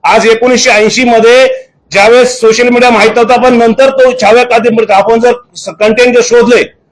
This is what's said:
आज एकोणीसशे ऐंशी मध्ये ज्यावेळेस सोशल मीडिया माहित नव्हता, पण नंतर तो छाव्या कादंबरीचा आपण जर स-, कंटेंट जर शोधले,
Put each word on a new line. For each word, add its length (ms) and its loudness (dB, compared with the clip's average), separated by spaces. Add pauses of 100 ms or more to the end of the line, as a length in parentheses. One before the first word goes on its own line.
आज 240 0
एकोणीसशे 420 0
ऐंशी 340 0
मध्ये 440 2 (440)
ज्यावेळेस 480 0
सोशल 300 0
मीडिया 220 0
माहित 240 0
नव्हता, 260 0
पण 120 2
नंतर 360 2
तो 220 0 (100)
छाव्या 240 0
कादंबरीचा 500 -2
आपण 240 0
जर 120 0 (240)
स-, 140 -16 (100)
कंटेंट 360 0
जर 80 2
शोधले, 520 0 (160)